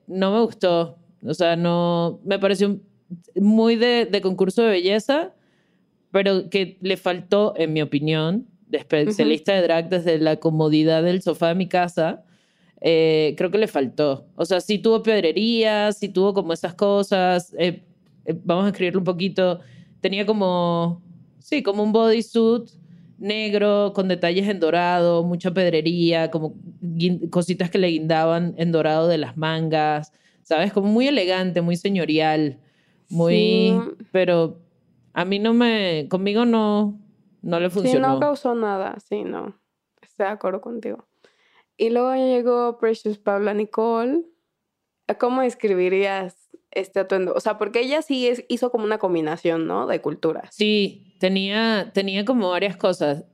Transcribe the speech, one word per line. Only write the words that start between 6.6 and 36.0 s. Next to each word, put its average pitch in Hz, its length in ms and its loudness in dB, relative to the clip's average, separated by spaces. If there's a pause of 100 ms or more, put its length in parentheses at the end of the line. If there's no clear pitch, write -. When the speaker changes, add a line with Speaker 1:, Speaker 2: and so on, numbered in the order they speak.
Speaker 1:
le 185 160 -2
faltó, 190 600 0
en 160 160 -2
mi 156 100 0
opinión, 156 640 -2 (200)
de 147 120 -4
especialista 196 720 0
Speaker 2:
Ujú. 190 80 2
Speaker 1:
de 175 60 2
drag 165 220 0
desde 170 300 0
la 156 180 2
comodidad 156 680 2
del 180 200 0
sofá 170 260 0
de 170 60 0
mi 185 140 -2
casa, 175 560 -2 (560)
eh, 156 580 2
creo 180 120 -2
que 202 80 0
le 220 100 2
faltó. 139 680 -2
O - 100 -4
sea, 180 160 0
sí 208 180 -2
tuvo 226 240 2
pedrería, 214 920 2
sí 202 160 -6
tuvo 190 260 2
como 165 180 -2
esas 170 220 -6
cosas. 190 840 0
Eh, 170 240 -2 (420)
eh, 165 200 -4
vamos 180 200 0
a 208 40 2
escribirlo 185 320 -2
un 180 40 -2
poquito. 180 560 -2 (400)
Tenía 196 260 -2
como, 175 720 0 (380)
sí, - 240 -4
como 202 200 0
un 214 100 0
bodysuit 226 760 2 (500)
negro 208 760 0
con 190 140 0
detalles 175 400 0
en 202 100 -2
dorado, 170 640 2
mucha 175 300 -2
pedrería, 165 800 2
como 156 240 -4 (280)
guin-, 170 480 -2
cositas 175 400 -2
que 220 80 0
le 185 100 2
guindaban 165 720 0
en 170 140 0
dorado 156 340 2
de 170 120 2
las 127 180 -6
mangas, 156 760 -2 (300)
¿sabes? 170 300 0
Como 196 160 0
muy 226 180 2
elegante, 185 560 0
muy 170 140 0
señorial, 156 840 0 (500)
muy, 170 260 2
Speaker 2:
Sí. 220 760 2
Speaker 1:
pero 175 480 2 (540)
a 175 120 -2
mí 196 140 -2
no 226 160 2
me... 214 560 0